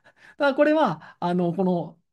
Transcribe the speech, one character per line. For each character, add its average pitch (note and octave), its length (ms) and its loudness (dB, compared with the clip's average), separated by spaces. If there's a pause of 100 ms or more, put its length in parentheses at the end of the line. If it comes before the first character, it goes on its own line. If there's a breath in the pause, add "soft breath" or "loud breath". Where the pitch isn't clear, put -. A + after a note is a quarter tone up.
(120 loud breath)
か - 40 -20 (220 loud breath)
ら C#4 180 0
こ D4 80 4
れ D4+ 100 2
は、 C4+ 460 -2
あ F3 140 -4
の、 F3 200 0
こ F#3 120 -2
の F3 320 -4 (160)